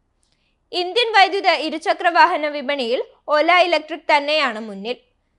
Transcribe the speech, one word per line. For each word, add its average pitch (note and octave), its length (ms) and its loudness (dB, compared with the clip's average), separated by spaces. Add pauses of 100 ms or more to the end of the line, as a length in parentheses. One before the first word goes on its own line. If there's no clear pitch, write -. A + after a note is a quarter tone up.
(720)
ഇന്ത്യൻ F#4 440 -2
വൈദ്യുത F#4+ 320 2
ഇരുചക്ര D#4+ 600 -2
വാഹന E4 400 2
വിപണിയിൽ C#4+ 540 -4 (260)
ഒല E4 240 2
ഇലക്ട്രിക് D#4 640 0
തന്നെയാണ് C#4+ 440 -2
മുന്നിൽ. G#3+ 360 -10 (420)